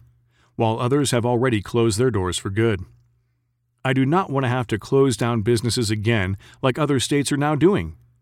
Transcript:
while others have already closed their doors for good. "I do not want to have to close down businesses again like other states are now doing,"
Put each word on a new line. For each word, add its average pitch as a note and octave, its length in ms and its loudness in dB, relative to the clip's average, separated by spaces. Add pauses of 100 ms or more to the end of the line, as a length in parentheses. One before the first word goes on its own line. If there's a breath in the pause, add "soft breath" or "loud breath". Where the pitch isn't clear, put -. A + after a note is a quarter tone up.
(560)
while A2+ 220 0
others B2+ 340 0
have A#2 120 2
already A#2+ 380 0
closed A#2 360 0
their B2+ 120 2
doors F#2 280 -2
for G2+ 120 -8
good. G#2 340 0 (1000)
"I C3+ 80 0
do C3 120 2
not E3+ 260 0
want C3+ 140 -2
to A#2+ 60 0
have B2 180 -2
to G#2+ 100 -2
close C3+ 380 2
down A#2+ 260 -2
businesses A#2 480 0
again G#2 460 0 (240 loud breath)
like C3 180 0
other C#3+ 220 0
states C#3+ 320 0
are C#3 60 0
now D3 160 0
doing," C3 420 2 (260)